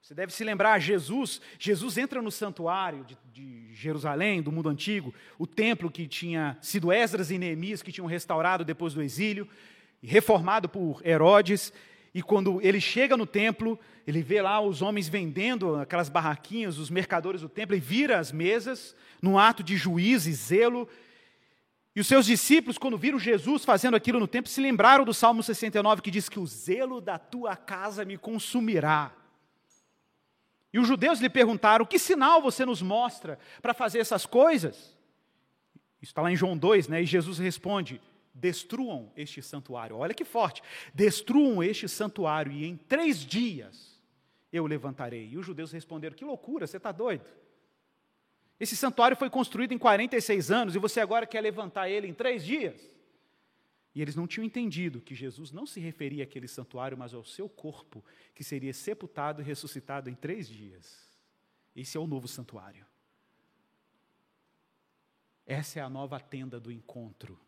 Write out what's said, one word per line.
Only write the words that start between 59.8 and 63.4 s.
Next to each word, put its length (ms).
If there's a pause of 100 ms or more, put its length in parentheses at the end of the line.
em 40
três 320
dias. 720 (560)
Esse 220
é 40
o 60
novo 220
santuário. 560 (2500)